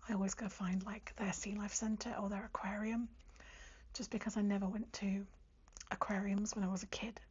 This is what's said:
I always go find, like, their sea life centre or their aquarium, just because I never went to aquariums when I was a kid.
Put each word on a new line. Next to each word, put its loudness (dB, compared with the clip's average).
I 2
always 4
go -4
find, 0
like, -8
their 2
sea -2
life -2
centre 0
or 0
their -2
aquarium, 0
just -6
because 0
I 6
never 6
went 0
to 2
aquariums 2
when 2
I 4
was 2
a -8
kid. -4